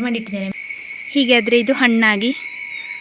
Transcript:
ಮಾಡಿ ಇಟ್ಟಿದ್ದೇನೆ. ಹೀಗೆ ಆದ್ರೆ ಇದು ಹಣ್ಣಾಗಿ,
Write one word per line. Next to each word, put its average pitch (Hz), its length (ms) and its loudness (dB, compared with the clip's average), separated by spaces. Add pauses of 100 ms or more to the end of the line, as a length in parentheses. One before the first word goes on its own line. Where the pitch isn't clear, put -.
ಮಾಡಿ 233 160 -2
ಇಟ್ಟಿದ್ದೇನೆ. 196 280 -6 (640)
ಹೀಗೆ 247 280 4
ಆದ್ರೆ 233 240 4
ಇದು 262 180 2
ಹಣ್ಣಾಗಿ, 226 480 4 (680)